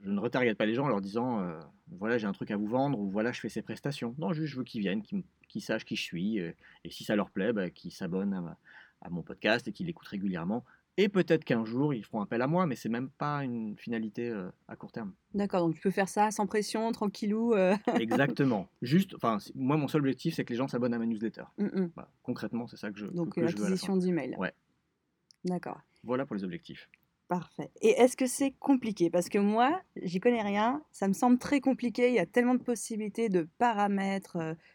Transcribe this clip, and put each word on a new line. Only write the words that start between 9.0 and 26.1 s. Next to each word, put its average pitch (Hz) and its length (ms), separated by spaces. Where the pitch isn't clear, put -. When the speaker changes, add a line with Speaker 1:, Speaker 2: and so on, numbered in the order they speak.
Speaker 1:
à 90 80
mon 85 120
podcast 110 460
et 107 40
qu'ils 90 160
l'écoutent - 200
régulièrement. 95 580
Et 202 120
peut-être 165 340
qu'un 113 220
jour, 135 280
ils 107 120
feront 110 160
appel 117 220
à 131 40
moi, 175 200
mais 123 80
c'est - 120
même 123 220
pas 147 340
une 113 340
finalité, 113 520
euh, 95 200
à 110 80
court - 160
terme. 185 220
Speaker 2:
D'accord, 196 320
donc 165 80
tu - 80
peux 196 80
faire 190 180
ça 214 220
sans 208 160
pression, 220 460
tranquillou, 220 640
euh. 185 200
<laughs> 233 140
Speaker 1:
Exactement. 127 680
Juste, 156 320
enfin, 110 240
c'est, - 160
moi, 135 200
mon 147 120
seul 156 140
objectif, 139 340
c'est 135 100
que 120 80
les 117 40
gens 135 100
s'abonnent 120 260
à 120 60
ma 113 80
newsletter. 110 380
Speaker 2:
Mm, 208 80
mm. 185 300
Speaker 1:
Voilà. - 160
Concrètement, 117 460
c'est - 100
ça 104 140
que 98 80
je, 104 80
que, - 60
Speaker 2:
Donc, 175 200
Speaker 1:
que 180 80
Speaker 2:
euh, - 60
Speaker 1:
je 175 80
veux 208 80
à 180 60
la - 0
fin. 190 40
Speaker 2:
acquisition 190 240
d'emails. 175 400
Speaker 1:
Ouais. 92 160
Speaker 2:
D'accord. 180 360
Speaker 1:
Voilà 127 240